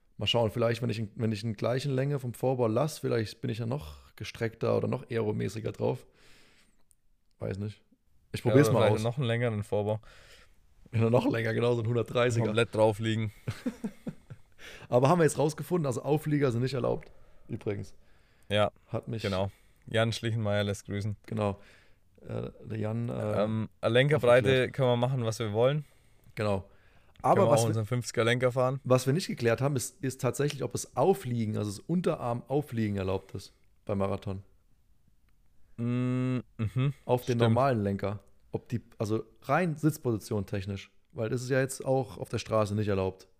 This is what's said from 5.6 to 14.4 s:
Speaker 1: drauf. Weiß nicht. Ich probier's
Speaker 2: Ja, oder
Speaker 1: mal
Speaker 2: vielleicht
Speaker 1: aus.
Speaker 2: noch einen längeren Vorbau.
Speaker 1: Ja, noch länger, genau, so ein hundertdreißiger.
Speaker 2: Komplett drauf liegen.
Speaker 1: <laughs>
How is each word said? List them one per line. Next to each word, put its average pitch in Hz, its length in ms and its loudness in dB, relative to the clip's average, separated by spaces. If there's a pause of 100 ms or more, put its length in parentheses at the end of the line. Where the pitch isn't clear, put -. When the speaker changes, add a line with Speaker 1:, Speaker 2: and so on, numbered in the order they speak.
Speaker 1:
drauf. 117 340 -4 (1300)
Weiß 110 180 -6
nicht. 104 240 -10 (500)
Ich - 120 -8
probier's 123 240 6
Speaker 2:
Ja, - 60 2
oder 113 60 4
Speaker 1:
mal 107 80 6
Speaker 2:
vielleicht 110 180 2
Speaker 1:
aus. 117 60 0
Speaker 2:
noch - 60 -8
einen 135 100 -2
längeren 117 360 0
Vorbau. 107 360 -2 (920)
Speaker 1:
Ja, 113 160 2
noch 120 200 4
länger, 113 240 0
genau, 117 220 2
so 117 60 -2
ein 110 60 -2
hundertdreißiger. 120 580 2
Speaker 2:
Komplett 110 300 2
drauf 107 240 4
liegen. 110 340 0 (720)
Speaker 1:
<laughs> - 840 -16